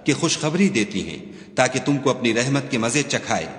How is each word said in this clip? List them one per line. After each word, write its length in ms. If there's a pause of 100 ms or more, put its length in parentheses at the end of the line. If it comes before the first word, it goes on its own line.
کہ 100
خوشخبری 560
دیتی 380
ہیں 120 (360)
تاکہ 300
تم 120
کو 120
اپنی 240
رحمت 380
کے 60
مزے 280
چکھائے 420 (120)